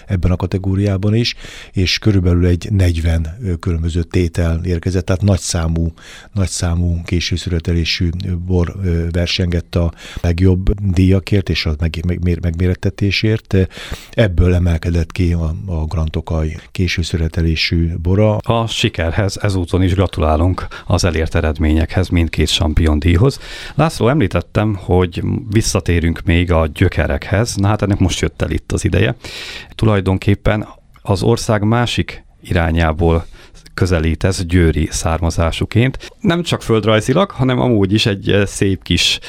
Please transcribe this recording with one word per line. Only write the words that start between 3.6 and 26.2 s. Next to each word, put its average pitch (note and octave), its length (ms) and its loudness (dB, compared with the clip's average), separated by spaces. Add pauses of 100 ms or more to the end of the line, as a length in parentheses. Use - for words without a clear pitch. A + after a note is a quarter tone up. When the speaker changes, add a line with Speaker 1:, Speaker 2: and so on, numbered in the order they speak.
Speaker 1:
tétel E2+ 640 0
érkezett, F2+ 400 -2
tehát F#2+ 180 -2
nagyszámú, E2+ 680 0 (400)
nagyszámú F2 720 0
késő F2 320 -2
születelésű, E2+ 720 -2 (180)
ö, F#2 60 -4 (140)
bor, F2+ 380 0
ö, E2+ 260 0
versengett F2 640 -2
a E2+ 180 0 (280)
legjobb F#2 500 2 (220)
díjakért F#2 560 2
és E2+ 180 -2
a D#2+ 120 -2
meg-, E2 280 -4
meg-, F2 160 -2
mér-, F2 200 0
megmérettetésért. F#2 1160 0 (540)
Ebből F2+ 440 4
emelkedett E2+ 580 0
ki F2 200 2
a, E2 220 -2 (120)
a D#2+ 180 -4
Grand D#2+ 260 -2
Tokaj D#2+ 460 -4 (160)
késő F2+ 300 -2
születelésű E2 920 0
bora. G2 400 2
Speaker 2:
A A2+ 300 0 (300)
sikerhez G#2+ 440 -2
ezúton F#2 420 0
is F2+ 120 2
gratulálunk E2+ 720 0 (200)
az E2 180 0
elért D#2+ 300 0
eredményekhez, D#2 760 0
mindkét E2 440 0
Champion D#2+ 460 2
díjhoz. F2 420 2 (340)
László, C#3+ 340 0
említettem, G#2+ 640 0
hogy F#2 480 0 (280)
visszatérünk E2+ 760 0